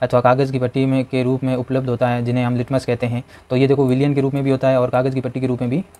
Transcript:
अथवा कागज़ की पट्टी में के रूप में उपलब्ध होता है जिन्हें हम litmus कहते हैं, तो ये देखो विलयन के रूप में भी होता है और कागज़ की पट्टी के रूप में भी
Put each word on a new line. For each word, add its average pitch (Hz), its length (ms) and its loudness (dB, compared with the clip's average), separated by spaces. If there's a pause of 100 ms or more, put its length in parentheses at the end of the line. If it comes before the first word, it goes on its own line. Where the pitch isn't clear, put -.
अथवा 123 200 2
कागज़ 131 300 2
की 131 80 -4
पट्टी 127 260 0
में 131 200 0
के 127 180 -2
रूप 127 200 -2
में 131 120 -2
उपलब्ध 131 340 -2
होता 120 200 0
है 120 160 -2
जिन्हें 123 200 0
हम 123 100 0
litmus 127 300 -2
कहते 120 220 -2
हैं, 120 160 -4 (260)
तो 127 60 0
ये 135 120 4
देखो 139 200 2
विलयन 135 260 2
के 135 80 0
रूप 135 120 0
में 139 100 -2
भी 139 60 0
होता 135 200 2
है 131 120 4
और 123 80 0
कागज़ 131 240 0
की 131 80 -2
पट्टी 131 180 -6
के 131 80 0
रूप 123 140 -2
में 123 80 -2
भी 151 160 -2 (140)